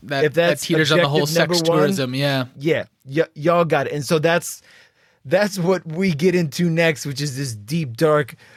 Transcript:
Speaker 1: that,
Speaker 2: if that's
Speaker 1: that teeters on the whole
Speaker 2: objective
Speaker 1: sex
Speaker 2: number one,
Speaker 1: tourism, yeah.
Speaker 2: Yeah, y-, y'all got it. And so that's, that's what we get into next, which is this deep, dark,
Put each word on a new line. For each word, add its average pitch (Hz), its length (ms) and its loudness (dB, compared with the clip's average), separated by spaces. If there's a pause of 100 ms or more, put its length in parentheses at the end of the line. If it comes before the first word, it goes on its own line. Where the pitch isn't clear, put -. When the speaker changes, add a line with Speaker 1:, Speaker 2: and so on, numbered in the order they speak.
Speaker 1:
that, 139 200 -2
Speaker 2:
if 143 100 0
that's 165 260 2
Speaker 1:
that - 60 -8
teeters 156 260 2
on 156 60 4
the 143 100 2
whole 147 140 0
Speaker 2:
objective 160 340 0
Speaker 1:
sex 170 60 0
Speaker 2:
number 165 80 0
one, 160 160 4
Speaker 1:
tourism, 131 280 -2
yeah. 135 300 0 (140)
Speaker 2:
Yeah, 139 260 0 (220)
y-, 143 180 0 (100)
y'all 170 300 2
got 147 220 0
it. 120 80 -6
And 147 100 -6
so 165 140 0
that's, 165 420 -2 (640)
that's 196 340 0
what 180 280 0
we 175 260 0
get 170 220 2
into 175 340 0
next, 165 380 0
which 139 160 -6
is 143 120 -6
this 131 200 -6
deep, 120 420 -6
dark, 151 380 2 (220)